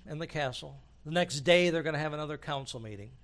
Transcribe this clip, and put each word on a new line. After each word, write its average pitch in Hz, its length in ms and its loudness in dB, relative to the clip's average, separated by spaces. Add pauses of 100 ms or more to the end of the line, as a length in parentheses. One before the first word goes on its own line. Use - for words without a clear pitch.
in 151 140 -8
the 165 80 -6
castle. 139 500 -4 (300)
The 156 60 -6
next 170 280 2
day, 175 280 8
they're 160 140 0
gonna 151 140 -2
have 151 140 -2
another 151 260 -6
council 135 440 -6
meeting. 107 300 -12 (120)